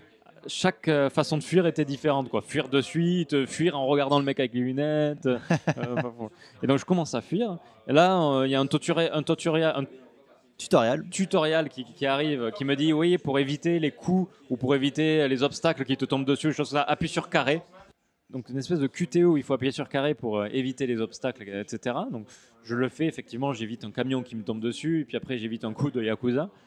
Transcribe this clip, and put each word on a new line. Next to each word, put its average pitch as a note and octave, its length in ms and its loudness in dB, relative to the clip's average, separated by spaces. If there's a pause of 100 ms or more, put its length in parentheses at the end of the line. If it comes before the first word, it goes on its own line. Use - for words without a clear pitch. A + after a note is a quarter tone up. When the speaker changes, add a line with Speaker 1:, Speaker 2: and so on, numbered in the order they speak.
(480)
Speaker 1:
chaque, - 400 0
euh, C#3+ 220 4
façon D#3 280 0
de C#3+ 60 -4
fuir F3 220 4
était D#3 180 2
différente, C#3 440 0
quoi. A2 140 0
Fuir C#3 260 -4
de C#3 120 4
suite, E3+ 540 0
euh, C3+ 120 2
fuir D3+ 320 -2
en C3+ 80 -2
regardant C#3+ 320 2
le C#3+ 60 2
mec C#3 160 -2
avec B2+ 120 0
les B2 100 -2
lunettes, D3 640 -2
euh, B2+ 180 2
Speaker 2:
<laughs> - 240 -2
Speaker 1:
enfin, B2 500 -4
bon. A2+ 100 -8 (340)
Et - 40 -2
donc C3+ 120 4
je - 60 -4
commence F3 300 0
à A#2+ 60 0
fuir. F#3 380 -4 (280)
Et B2+ 60 -2
là, F3+ 280 6
euh, C#3 280 2
il - 20 -2
y C3+ 60 0
a C3+ 40 2
un C3+ 60 2
tutori-, E3 460 0
un D3+ 100 0
tutori-, D#3+ 400 0
un D3 220 0 (760)
Speaker 2:
Tutoriel. C#3 520 2
Speaker 1:
tutoriel D#3+ 580 0
qui, C3 160 -10
qui - 220 -8
arrive, C3+ 500 0
qui - 80 -4
me C#3 120 2
dit, « D#3 160 4
Oui, E3+ 240 4
pour C#3 220 0
éviter D3 400 0
les D3+ 140 2
coups F3+ 380 0 (200)
ou C3 60 0
pour B2+ 180 2
éviter D3 540 2
les C3 140 2
obstacles C#3+ 420 0
qui C3 120 0
te - 80 -2
tombent C3+ 220 0
dessus, C#3 260 0
choses C#3 180 -4
comme C#3+ 100 0
ça, - 20 0
appuie D3+ 260 -2
sur - 220 -4
carré. » D3+ 320 2 (680)
Donc B2+ 160 -10
une B2 100 -8
espèce D#3+ 200 -2
de C#3 80 2
Q F3 220 -4
T E3+ 140 2
E F3 40 6
où E3+ 100 6
il C#3 60 0
faut C#3 120 0
appuyer C3 180 0
sur C#3 160 -6
carré C#3+ 260 0
pour, G#2+ 240 -4
euh, G#2 140 0
éviter C3 340 -2
les A#2+ 140 -2
obstacles, A#2 480 -6
et G2 180 -6
cetera. B2 460 -6
Donc A2 140 -10 (360)
je A2+ 140 -6
le B2+ 120 0
fais, D#3 180 -4
effectivement, C#3 460 -4
j'évite A2+ 320 -8
un G#2+ 60 -12
camion B2+ 320 -2
qui B2 140 -12
me A2 60 -8
tombe A2 180 -4
dessus, D3+ 400 -2
et C#3+ 40 -6
puis B2 120 -8
après B2+ 220 -6
j'évite A2+ 260 -6
un A2 80 -4
coup C#3 180 -2
de B2+ 120 -4
Yakuza. B2 460 0 (180)